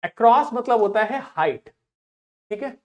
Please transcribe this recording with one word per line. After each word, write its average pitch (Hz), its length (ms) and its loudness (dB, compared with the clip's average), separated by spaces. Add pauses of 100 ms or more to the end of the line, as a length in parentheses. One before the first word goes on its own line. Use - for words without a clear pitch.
Across 233 480 2
मतलब 240 260 0
होता 208 240 0
है - 160 -6
हाइट, 156 500 -6 (800)
ठीक 214 140 -8
है? 262 80 -10 (140)